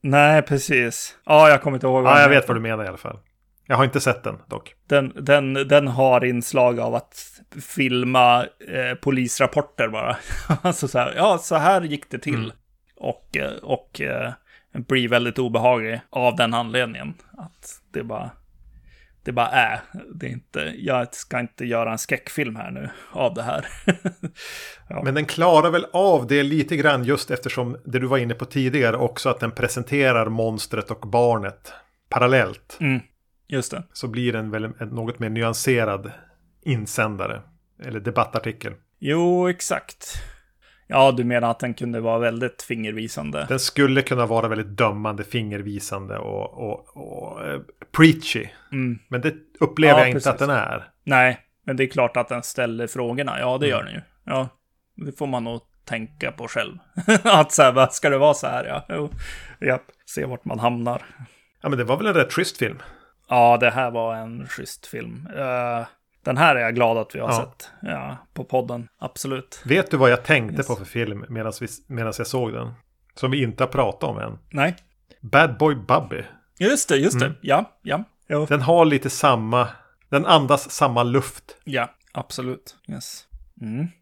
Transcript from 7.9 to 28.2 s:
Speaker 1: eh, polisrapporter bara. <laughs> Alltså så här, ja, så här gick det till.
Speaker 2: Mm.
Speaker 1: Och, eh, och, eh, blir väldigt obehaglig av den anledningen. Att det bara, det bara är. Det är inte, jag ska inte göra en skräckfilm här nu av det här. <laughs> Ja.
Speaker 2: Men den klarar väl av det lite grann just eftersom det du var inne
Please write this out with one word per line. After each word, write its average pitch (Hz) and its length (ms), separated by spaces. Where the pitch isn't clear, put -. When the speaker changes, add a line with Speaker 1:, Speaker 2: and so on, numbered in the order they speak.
Speaker 1:
eh, 127 260
polisrapporter 131 920
bara. 117 280
<laughs> - 240
Alltså 170 260
så 131 100
här, 123 180
ja, 175 220
så - 180
här 175 240
gick 151 300
det 123 80
till. 147 160
Speaker 2:
Mm. 113 160
Speaker 1:
Och, - 400
eh, 71 160
och, - 380
eh, 123 320
blir 127 200
väldigt 120 300
obehaglig 117 640
av 123 260
den 117 180
anledningen. 120 600
Att - 420
det - 100
bara, 117 280
det 131 80
bara 120 160
är. 113 320
Det 147 120
är 131 40
inte, - 460
jag 123 380
ska - 260
inte 120 240
göra 113 280
en 113 60
skräckfilm 127 580
här - 140
nu 131 200
av 123 220
det 113 80
här. 143 240
<laughs> 180 100
Ja. - 160
Speaker 2:
Men 135 100
den 151 120
klarar 165 440
väl 170 220
av 170 340
det 143 160
lite 151 340
grann 139 280
just 135 260
eftersom 123 540
det 127 140
du 131 80
var 131 120
inne 117 160